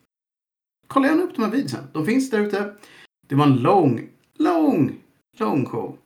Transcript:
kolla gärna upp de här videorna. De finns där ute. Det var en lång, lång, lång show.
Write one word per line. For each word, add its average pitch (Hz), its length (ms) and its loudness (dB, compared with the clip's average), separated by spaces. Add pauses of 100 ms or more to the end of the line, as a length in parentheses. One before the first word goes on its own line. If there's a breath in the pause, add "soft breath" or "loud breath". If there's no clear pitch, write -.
(880)
kolla 269 200 0
gärna 320 160 2
upp 349 120 -8
de 233 80 -2
här 196 80 -2
videorna. 233 420 -6
De 156 120 -4
finns 262 240 0
där 214 100 0
ute. 208 340 -4 (540 loud breath)
Det 139 80 -4
var 147 100 4
en 139 100 6
lång, 139 520 2 (300)
lång, 294 580 0 (420)
lång 180 280 -2
show. 104 400 -10